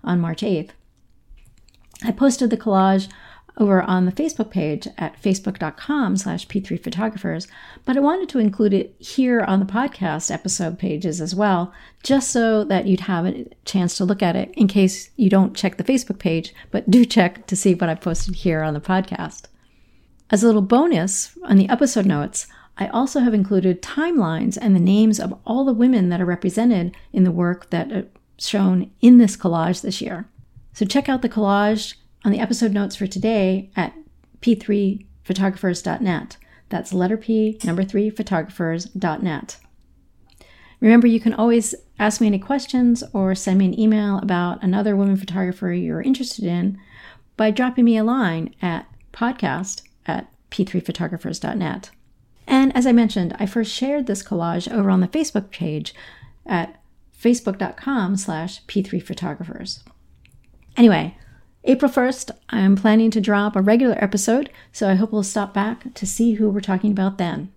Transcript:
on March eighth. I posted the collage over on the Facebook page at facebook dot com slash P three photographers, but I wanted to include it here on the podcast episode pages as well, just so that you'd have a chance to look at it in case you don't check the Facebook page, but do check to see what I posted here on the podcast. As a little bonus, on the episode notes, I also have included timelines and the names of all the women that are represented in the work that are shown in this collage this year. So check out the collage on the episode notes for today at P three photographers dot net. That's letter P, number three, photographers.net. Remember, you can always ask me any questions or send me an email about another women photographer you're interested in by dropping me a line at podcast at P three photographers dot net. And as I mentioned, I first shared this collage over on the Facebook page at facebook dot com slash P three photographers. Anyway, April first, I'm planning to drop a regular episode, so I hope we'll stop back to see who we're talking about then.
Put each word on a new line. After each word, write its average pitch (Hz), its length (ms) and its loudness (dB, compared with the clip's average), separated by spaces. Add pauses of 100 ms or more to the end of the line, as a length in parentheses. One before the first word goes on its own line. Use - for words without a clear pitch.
on 175 200 0
March 165 220 -4
eighth. 185 280 -2 (1300)
I 226 80 -2
posted 254 380 2
the 220 60 -2
collage 190 520 2 (480)
over 196 240 4
on 185 240 0
the 185 80 -2
Facebook - 360 -4
page 151 380 -4 (100)
at - 240 -10
facebook 190 380 -2
dot 156 160 -6
com 262 400 -2
slash 190 320 -6
P 196 140 -4
three 175 160 -8
photographers, 190 720 -6 (340)
but 254 140 0
I - 20 2
wanted 330 300 0
to 262 100 -2
include 208 340 2
it - 240 -2
here 247 440 0
on 190 180 2
the 196 60 0
podcast 190 680 -4
episode 170 480 -6
pages 175 400 -4
as 175 160 -6
well, 185 380 0 (280)
just 269 300 0
so 226 320 2
that 190 240 0
you'd 185 140 2
have 180 240 -2
a - 200 -4 (200)
chance 180 320 -2
to 196 80 -2
look 196 180 -2
at 175 140 0
it - 180 -4
in 202 140 2
case 190 480 0
you 202 120 4
don't 190 240 4
check - 220 -4
the - 80 -8
Facebook 247 340 -2
page, 165 380 -4 (160)
but - 180 -2
do 240 140 8
check 202 440 2
to 190 100 -4
see 185 180 4
what 170 140 -2
I 160 40 -2
posted 170 420 -4
here 160 280 -2
on 156 100 -2
the 147 60 -4
podcast. - 680 -4 (840)
As 208 140 2
a 233 40 6
little 214 140 4
bonus, 220 840 2
on 208 140 6
the 190 100 6
episode 240 380 2
notes, 147 420 -2 (300)
I 196 100 -4
also 262 320 -2
have 240 140 2
included 190 480 2
timelines 226 760 -2
and 208 140 2
the 185 60 6
names 208 400 4
of - 260 -6
all 262 200 0
the 269 80 2
women 226 340 4
that 175 140 0
are 180 40 0
represented 185 680 0 (160)
in 185 140 4
the 180 60 2
work 175 380 -2
that 170 220 -4
are - 160 -6 (320)
shown 185 520 0 (100)
in 247 160 10
this 220 180 6
collage 170 460 -2
this - 180 -6
year. - 300 -10 (420)
So - 140 -2
check 277 240 -2
out 262 120 0
the 240 80 -2
collage 208 640 0 (280)
on 196 80 2
the - 80 0
episode 233 320 0
notes 202 240 -2
for 196 120 -6
today 190 680 0
at 180 200 -4 (460)
P 240 120 2
three 202 540 -2 (160)
photographers 190 580 -2
dot 185 220 -4
net. 175 340 -4 (320)
That's 180 240 -6
letter 185 240 0
P, 220 460 -2
number 175 200 -2
three, 208 280 -2
photographers.net. 170 1500 -4 (1200)
Remember, 233 280 8
you 226 120 4
can 226 140 0
always 233 400 2 (240)
ask 214 240 0
me 220 60 4
any 202 100 2
questions 247 760 0
or 190 220 0
send 190 240 0
me 196 80 4
an 185 140 0
email 214 400 2
about 175 420 -2
another 202 340 0
women 196 220 2
photographer 185 560 -4
you're 165 300 -4
interested 262 420 -2
in 175 320 -2 (600)
by 214 120 2
dropping 247 360 0
me 226 120 4
a 220 60 0
line 208 580 -2
at 170 260 -4 (240)
podcast 190 680 -6 (240)
at - 260 -8 (200)
P - 120 -2
three 185 160 -2
photographers 170 600 -8
dot - 180 -6
net. 185 320 -6 (560)
And 269 320 2
as 247 80 2
I 262 60 4
mentioned, 214 480 2
I 202 80 -2
first 220 260 -4
shared 277 320 -2
this 196 160 -4
collage 170 500 -4
over 196 200 0
on 185 100 4
the 180 60 2
Facebook 226 420 -4
page 156 460 -6 (500)
at 175 340 -4 (400)
facebook 233 380 0
dot 196 200 -8
com 196 380 -2
slash 170 520 -8
P 196 160 -2
three 190 160 -6
photographers. - 840 -12 (920)
Anyway, 180 400 6 (460)
April 262 280 2
first, 262 400 -2 (180)
I'm 196 260 2
planning 220 360 4
to 214 100 -2
drop 208 340 0
a 190 60 2
regular 226 420 4
episode, 226 460 -2 (220)
so 202 180 -2
I 190 60 4
hope 214 160 0
we'll 214 100 -2
stop 196 320 -4
back 226 400 -4
to - 140 -8
see 233 260 0
who 214 160 2
we're 202 100 -2
talking 196 320 -2
about 196 280 -2
then. 175 380 -6